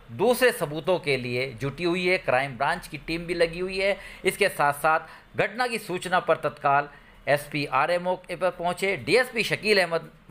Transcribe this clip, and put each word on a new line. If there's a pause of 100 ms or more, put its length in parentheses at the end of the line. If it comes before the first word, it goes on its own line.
(120)
दूसरे
सबूतों
के
लिए
जुटी
हुई
है,
क्राइम
ब्रांच
की
टीम
भी
लगी
हुई
है। (280)
इसके
साथ
साथ (380)
घटना
की
सूचना
पर
तत्काल (380)
एसपी
आरए
मौके
पर
पहुंचे,
डीएसपी
शकील
अहमद (220)